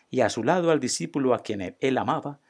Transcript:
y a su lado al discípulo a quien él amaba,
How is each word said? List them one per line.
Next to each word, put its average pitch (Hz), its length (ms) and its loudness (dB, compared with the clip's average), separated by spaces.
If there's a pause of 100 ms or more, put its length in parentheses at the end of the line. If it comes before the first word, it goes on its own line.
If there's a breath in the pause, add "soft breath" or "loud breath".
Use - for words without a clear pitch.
(100)
y 127 100 0
a 110 100 4
su 113 120 -4
lado 165 280 2
al 151 100 4
discípulo 127 540 -2
a - 80 -2
quien 98 360 -8
él 131 200 0
amaba, 139 520 -4